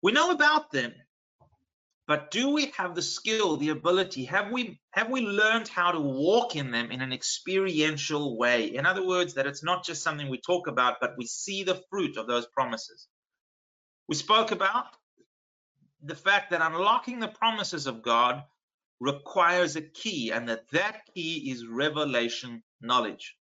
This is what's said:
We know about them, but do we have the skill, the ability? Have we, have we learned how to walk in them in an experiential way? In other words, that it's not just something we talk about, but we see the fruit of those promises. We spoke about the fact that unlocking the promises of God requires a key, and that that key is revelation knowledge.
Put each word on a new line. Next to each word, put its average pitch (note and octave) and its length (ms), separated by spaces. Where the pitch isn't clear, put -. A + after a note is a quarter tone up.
We G3+ 120
know D#4 180
about D4+ 400
them, A#2+ 200
but - 240
do B3+ 180
we C#4+ 280
have F3+ 180
the F3 80
skill, G#3 540
the D3 120
ability? F3 560
Have G3 260
we, A#3 280
have A3 220
we C4 100
learned G#3+ 460
how F3 240
to E3 80
walk D3+ 560
in C3+ 160
them A#2 180
in B2+ 120
an C3 120
experiential D3+ 1200
way? A#2+ 300
In C3+ 220
other F#3+ 180
words, F3+ 300
that C3+ 100
it's C#3+ 180
not F3+ 220
just D#3+ 160
something D3 260
we B2+ 140
talk F3 240
about, B2 340
but A#2+ 200
we A#2 80
see G3 340
the F#3 300
fruit F#3 260
of A2 80
those A#2+ 220
promises. - 600
We D3+ 80
spoke A3 360
about G3+ 340
the D3+ 140
fact G3 340
that E3 140
unlocking G#3+ 560
the A3 80
promises G#3 580
of A2+ 160
God A#2+ 400
requires D#3+ 760
a D#3 40
key, D3+ 500
and A#2 180
that A2+ 240
that G3+ 300
key D#3+ 360
is A#2+ 140
revelation B2 960
knowledge. A#2 560